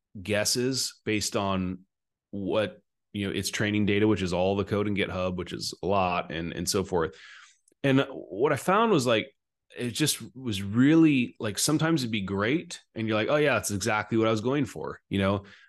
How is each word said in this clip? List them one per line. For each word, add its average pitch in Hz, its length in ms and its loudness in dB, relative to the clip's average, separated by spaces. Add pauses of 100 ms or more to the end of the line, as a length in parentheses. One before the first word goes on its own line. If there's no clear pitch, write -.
(220)
guesses 110 840 -2
based 107 320 -2
on 92 420 -2 (520)
what, 101 500 -2 (320)
you 101 160 -2
know, - 40 -4
its 98 160 -4
training 104 360 0
data, 101 200 4
which 107 160 4
is 90 120 -2
all 95 240 2
the 98 80 0
code 104 220 -2
in 104 80 -4
GitHub, 92 420 -2
which 90 160 -8
is - 280 -8
a 85 60 -4
lot, 90 460 0
and, 82 180 -6
and 87 160 -6
so 98 160 0
forth. 85 320 -2 (640)
And 135 280 4
what 113 420 -2
I 139 60 0
found 220 340 2
was, 135 160 2
like, 110 260 2 (440)
it 120 140 -6
just 143 300 -2 (140)
was 120 260 -6
really, 131 800 4
like, 104 180 -6
sometimes 156 440 2
it'd 117 100 -4
be 107 100 0
great 104 600 -2 (120)
and 110 140 -4
you're 110 80 0
like, 107 140 0
"Oh 147 80 4
yeah, 147 160 4
that's 107 180 -2
exactly 107 460 0
what 110 100 4
I 110 40 4
was 110 100 0
going 131 240 0
for," - 420 -10
you 98 120 0
know, 98 240 2 (260)